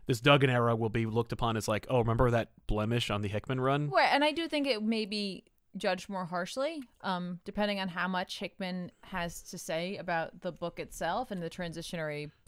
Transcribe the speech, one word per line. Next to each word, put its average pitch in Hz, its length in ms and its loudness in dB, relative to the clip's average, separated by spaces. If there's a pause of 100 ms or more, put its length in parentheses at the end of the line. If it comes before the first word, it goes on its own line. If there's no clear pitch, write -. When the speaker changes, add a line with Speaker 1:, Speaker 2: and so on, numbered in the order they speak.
Speaker 1:
this 120 120 2
Duggan 139 320 8
era 117 240 4
will 113 140 0
be 113 180 0
looked 113 240 0
upon 113 260 0
as, 104 100 -2
like, 104 220 0
"Oh, 127 100 2
remember 120 320 6
that 117 180 2 (180)
blemish 110 440 0
on 104 100 0
the 107 60 -2
Hickman 107 340 -2
run?" 143 300 2
Speaker 2:
Right, 302 200 6
and 277 120 4
I 302 80 4
do 330 160 -4
think 294 200 0
it 220 160 0
may 220 220 0
be 202 380 -6 (340)
judged 185 320 -2
more 190 160 -4
harshly, 254 560 -4 (200)
um, 180 440 -4
depending 202 360 -2
on 190 80 -2
how 175 180 -2
much 185 320 -4
Hickman 180 520 -6 (120)
has 170 400 -6
to - 160 -12
say 175 380 -4
about 165 440 -4
the 180 100 -4
book 170 280 -8
itself 180 500 -4
and 185 140 -6
the 165 80 -6
transitionary, 160 800 -6 (160)